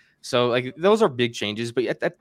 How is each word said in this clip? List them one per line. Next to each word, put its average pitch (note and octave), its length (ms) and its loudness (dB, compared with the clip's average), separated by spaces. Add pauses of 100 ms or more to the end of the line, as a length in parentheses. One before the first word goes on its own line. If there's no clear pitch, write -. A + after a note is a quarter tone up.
(240)
So, B2 220 0
like, B2+ 300 -2
those G3+ 260 4
are G3+ 60 4
big A#2+ 260 -2
changes, A2 380 -6
but B2+ 120 0
at, C#3 160 -4
at, - 200 -4